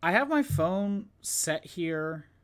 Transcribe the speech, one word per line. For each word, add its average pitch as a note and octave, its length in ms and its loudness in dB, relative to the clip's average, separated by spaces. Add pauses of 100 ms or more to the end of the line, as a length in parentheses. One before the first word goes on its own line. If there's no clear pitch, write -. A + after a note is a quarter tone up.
I E3+ 100 2
have C4+ 180 4
my D4 120 4
phone G3 680 0 (100)
set - 460 -4
here D#3+ 640 -4 (140)